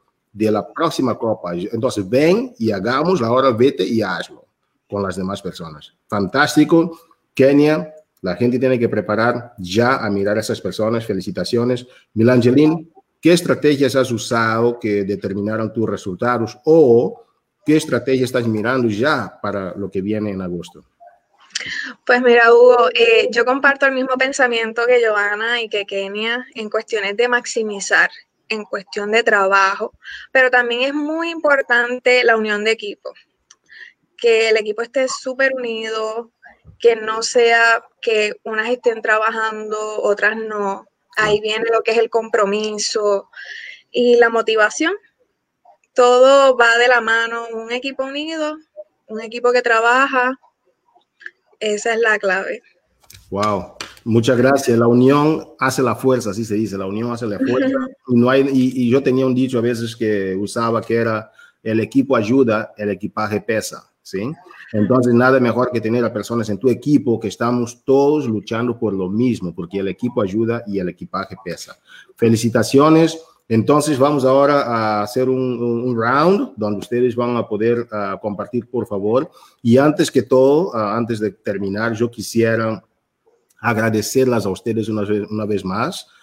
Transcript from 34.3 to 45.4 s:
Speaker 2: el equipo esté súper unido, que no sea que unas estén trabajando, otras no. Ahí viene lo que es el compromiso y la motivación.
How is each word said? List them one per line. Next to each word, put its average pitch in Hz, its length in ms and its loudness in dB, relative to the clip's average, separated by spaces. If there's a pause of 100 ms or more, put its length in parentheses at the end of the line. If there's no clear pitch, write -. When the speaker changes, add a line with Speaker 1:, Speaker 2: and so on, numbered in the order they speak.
Speaker 2:
el 220 80 4
equipo 214 240 -4
esté 262 260 -2
súper 262 480 -2
unido, 226 760 -6 (480)
que 226 180 4
no 220 260 -4
sea 233 600 4 (160)
que 214 320 0 (100)
unas 220 260 -4
estén 240 320 -2
trabajando, 214 1000 -4
otras 208 340 0
no. 208 500 -6 (300)
Ahí 214 240 0
viene 214 320 -6
lo 226 100 0
que 226 100 -2
es 226 60 0
el 226 120 0
compromiso 214 1200 -2 (600)
y 240 280 2
la 233 120 6
motivación. 226 640 0 (1000)